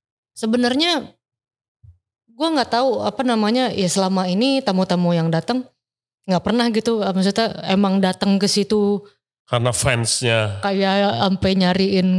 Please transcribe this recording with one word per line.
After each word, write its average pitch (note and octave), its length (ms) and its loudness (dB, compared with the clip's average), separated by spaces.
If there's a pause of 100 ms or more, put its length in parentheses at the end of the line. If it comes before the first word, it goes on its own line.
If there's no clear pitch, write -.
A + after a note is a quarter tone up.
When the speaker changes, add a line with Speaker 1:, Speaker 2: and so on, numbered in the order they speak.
(320)
Speaker 1:
Sebenarnya B3 800 -2 (1120)
gue D4 220 -4
nggak C#4+ 240 0
tahu A#3 320 0
apa G#3 180 -4
namanya, A#3 480 2
ya F#3+ 160 -2
selama F#3+ 400 0
ini C4 380 0
tamu-tamu F3+ 480 0
yang E3 160 0
datang A#3+ 400 -2 (560)
nggak F3+ 180 0
pernah A#3 280 0
gitu, A3 320 0
maksudnya G3 640 -2
emang G3 340 2
datang G3 380 0
ke G3+ 80 0
situ G3+ 580 0 (460)
Speaker 2:
Karena A#2+ 200 0
fansnya. A2+ 920 0
Speaker 1:
Kayak G3 320 0 (280)
ampe F#3+ 300 0
nyariin F#3+ 540 2 (120)